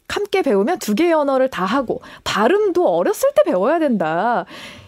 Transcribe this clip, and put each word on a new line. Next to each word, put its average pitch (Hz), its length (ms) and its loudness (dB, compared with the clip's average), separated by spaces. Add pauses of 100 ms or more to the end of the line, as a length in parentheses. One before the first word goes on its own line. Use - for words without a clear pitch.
함께 392 340 -2
배우면 233 380 0
두 208 140 -2
개의 330 180 2
언어를 269 360 2
다 180 160 -6
하고 226 380 -4 (220)
발음도 349 640 2 (100)
어렸을 381 380 0
때 605 100 4
배워야 269 340 0
된다. 202 680 0 (440)